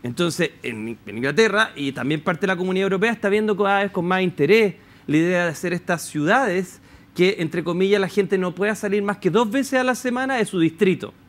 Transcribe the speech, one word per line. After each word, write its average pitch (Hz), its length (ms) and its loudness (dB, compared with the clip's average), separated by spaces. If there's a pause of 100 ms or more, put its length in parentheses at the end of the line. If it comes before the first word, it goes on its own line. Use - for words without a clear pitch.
Entonces, 165 480 -2 (120)
en, 113 440 -8
en 101 100 -12
Inglaterra 143 580 0
y 139 180 -4
también 143 300 -4
parte 175 200 -2
de 190 60 0
la 185 80 0
Comunidad 185 280 -2
Europea 196 280 0
está 214 180 -2
viendo 214 260 0
cada 196 260 2
vez 202 100 -2
con 180 120 -4
más 185 160 2
interés 185 540 4 (320)
la 147 100 2
idea 175 280 2
de 170 60 0
hacer 170 220 -4
estas 175 300 -2
ciudades 185 800 0 (340)
que, 180 240 4
entre 165 260 -4
comillas, 190 340 2
la 190 100 0
gente 196 280 0
no 180 180 -2
pueda 202 200 -2
salir 202 280 -2
más 202 160 -2
que 180 120 0
dos 214 200 2
veces 262 300 0
a 254 40 2
la 254 100 2
semana 262 400 -2
de 226 100 2
su 190 140 -4
distrito. 165 560 0 (140)